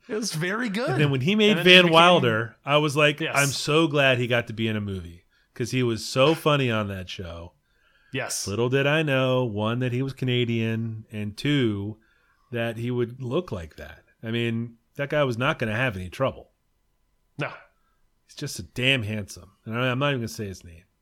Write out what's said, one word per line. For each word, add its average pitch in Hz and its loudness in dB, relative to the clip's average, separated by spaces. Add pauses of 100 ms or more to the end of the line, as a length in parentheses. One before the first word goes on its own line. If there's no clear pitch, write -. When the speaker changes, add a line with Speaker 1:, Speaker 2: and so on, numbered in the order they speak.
Speaker 1:
It 240 -6
was 214 -4
very 190 -4
good. 226 -4
Speaker 2:
And 131 0
then 147 4
when 131 0
he 180 2
made 214 6
Speaker 1:
And 165 4
then 170 0
he 180 10
Speaker 2:
Van 185 10
Speaker 1:
became 170 4
Speaker 2:
Wilder, 131 4 (100)
I 143 2
was 151 0
like, 147 4
Speaker 1:
Yes. 151 -4
Speaker 2:
"I'm 139 4
so 147 2
glad 139 4
he 123 0
got 117 0
to 117 -10
be 110 -2
in 110 0
a 107 -2
movie," 90 -8 (280)
'cause 120 -6
he 131 0
was 117 0
so 139 4
funny 143 0
on 107 -2
that 95 -10
show. 85 -12 (600)
Speaker 1:
Yes. 123 -6
Speaker 2:
Little 113 0
did 139 2
I 156 2
know, 131 0
one, 107 -2
that 127 -2
he 123 -2
was 135 -6
Canadian, 113 -2
and 104 -8
two, 110 0 (540)
that 117 -4
he 117 -6
would 123 -4
look 135 -4
like 85 -10
that. 80 -18 (200)
I 113 -8
mean, 117 -2 (180)
that 143 -6
guy 151 0
was 123 0
not 143 -2
gonna 110 -2
have 123 -2
any 92 -10
trouble. - -4 (880)
Speaker 1:
No. 143 -6 (760)
Speaker 2:
He's - -20
just - -10
so 98 -10 (100)
damn 127 0
handsome. 104 -10 (140)
And 113 -6
I, 127 -2
I'm 127 -2
not 143 0
even 131 -2
gonna 113 -6
say 104 -10
his 92 -14
name. 82 -20 (180)